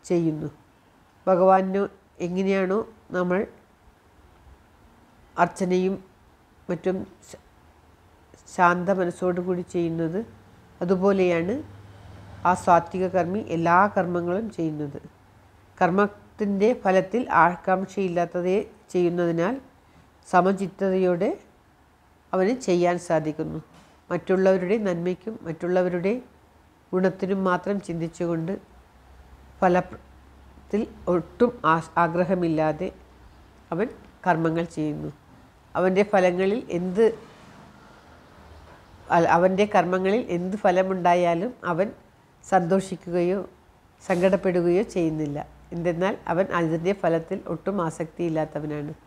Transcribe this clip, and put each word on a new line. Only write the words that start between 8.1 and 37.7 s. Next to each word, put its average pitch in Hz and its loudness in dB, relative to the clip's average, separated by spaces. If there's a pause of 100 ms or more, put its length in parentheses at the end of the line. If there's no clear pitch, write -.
ശാന്ത 180 4
മനസ്സോടു 180 0
കൂടി 180 -2
ചെയ്യുന്നത്, 170 -4 (560)
അതുപോലെയാണ് 185 0 (840)
ആ 175 4
സാത്വിക 180 2
കർമ്മി 185 -2
എല്ലാ 170 4
കർമ്മങ്ങളും 175 -2
ചെയ്യുന്നത്. 151 -6 (760)
കർമ്മത്തിൻ്റെ 202 0
ഫലത്തിൽ 190 0
ആകാംക്ഷയില്ലാത്തതേ 180 2 (240)
ചെയ്യുന്നതിനാൽ 175 0 (680)
സമചിത്തതയോടെ 185 2 (960)
അവന് 202 0
ചെയ്യാൻ 175 2
സാധിക്കുന്നു. 156 -2 (480)
മറ്റുള്ളവരുടെ 190 2
നന്മയ്ക്കും 180 -4
മറ്റുള്ളവരുടെ 180 -2 (720)
ഗുണത്തിനും 190 0
മാത്രം 185 -2
ചിന്തിച്ചുകൊണ്ട് 170 -4 (1000)
ഫലത്തിൽ - -4 (200)
ഒട്ടും 180 0 (120)
ആ-, 160 2
ആഗ്രഹമില്ലാതെ 165 0 (800)
അവൻ 190 -2 (300)
കർമ്മങ്ങൾ 165 0
ചെയ്യുന്നു. 151 -6 (640)
അവൻ്റെ 185 2
ഫലങ്ങളിൽ 190 2
എന്ത്, 185 2 (1900)